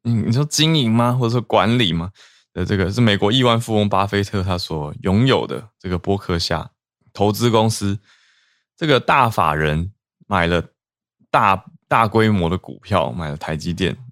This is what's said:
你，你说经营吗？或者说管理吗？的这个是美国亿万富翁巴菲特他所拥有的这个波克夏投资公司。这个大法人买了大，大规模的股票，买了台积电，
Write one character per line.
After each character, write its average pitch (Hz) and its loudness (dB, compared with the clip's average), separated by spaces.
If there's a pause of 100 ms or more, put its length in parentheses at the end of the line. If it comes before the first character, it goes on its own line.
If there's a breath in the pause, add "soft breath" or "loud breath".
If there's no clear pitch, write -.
你， 117 -2
你 110 -2
说 135 0
经 160 0
营 120 0
吗？ 120 2
或 123 0
者 113 -2
说 123 0
管 110 2
理 95 0
吗？ 85 -4 (420 soft breath)
的 92 -4
这 101 0
个 92 0
是 113 0
美 104 4
国 101 0
亿 123 0
万 117 4
富 113 -4
翁 104 0
巴 98 0
菲 101 -2
特 98 -4
他 90 -2
所 76 -8 (100)
拥 104 2
有 90 2
的 69 -10
这 92 -10
个 90 -2
波 98 -2
克 87 -4
夏 82 -6 (420)
投 101 0
资 117 0
公 110 2
司。 101 -4 (760 soft breath)
这 165 -4
个 131 4
大 135 2
法 80 0
人 78 -2 (340)
买 90 0
了 85 0 (680)
大， 104 2 (220)
大 113 2
规 110 2
模 87 2
的 90 -2
股 - -14
票， 78 -2
买 78 -8
了 73 -8
台 80 -6
积 82 -6
电， 82 -2 (140)